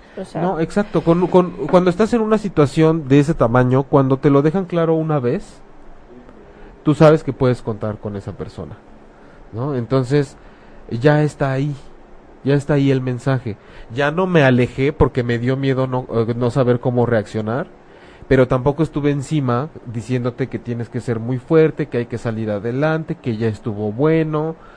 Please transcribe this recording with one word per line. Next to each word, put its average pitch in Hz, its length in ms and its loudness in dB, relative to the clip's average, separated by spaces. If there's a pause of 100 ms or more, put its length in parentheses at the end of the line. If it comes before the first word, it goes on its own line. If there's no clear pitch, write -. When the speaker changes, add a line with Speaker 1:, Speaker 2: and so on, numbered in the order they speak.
(200)
Speaker 1:
O 185 60 -10
sea - 160 -8
Speaker 2:
No, 175 180 -2
exacto. 185 420 -2
Con, 170 260 2
con, 180 240 2 (160)
cuando 180 200 4
estás 190 240 0
en 240 80 2
una 214 160 2
situación 160 720 2
de 139 100 6
ese 147 140 4
tamaño, 127 520 2
cuando 135 340 2
te 151 100 2
lo 139 140 6
dejan 165 240 0
claro 165 280 0
una 160 260 0
vez, 127 420 -4 (1200)
tú 151 120 2
sabes 156 300 6
que 143 80 -4
puedes 123 300 0
contar 107 360 -6
con 104 160 -10
esa 101 180 -10
persona, - 440 -14 (760)
¿no? 135 200 -6
Entonces, 131 600 0 (540)
ya 147 320 4
está 143 300 -2
ahí, 139 220 -4 (680)
ya 135 100 2
está 143 200 0
ahí 139 160 4
el 131 100 2
mensaje. 127 560 -4 (380)
Ya 143 160 0
no 180 160 0
me 175 160 4
alejé 131 500 2
porque 131 300 0
me 120 160 -2
dio 123 180 -2
miedo 135 300 0
no, 127 260 -6
eh, 113 240 -2
no 120 140 0
saber 123 280 2
cómo 123 280 0
reaccionar, 110 640 -2 (600)
pero 127 200 4
tampoco 135 340 0
estuve 147 300 -2
encima 139 560 -2 (180)
diciéndote 123 640 -4
que 113 100 -8
tienes 117 300 -8
que 123 120 -8
ser 113 200 -4
muy 123 180 -4
fuerte, 160 480 2
que - 120 -6
hay 120 80 -4
que 117 120 -8
salir 110 320 -4
adelante, 143 640 -4
que 117 220 -6
ya 113 100 -4
estuvo 107 460 -6
bueno, 156 640 0 (200)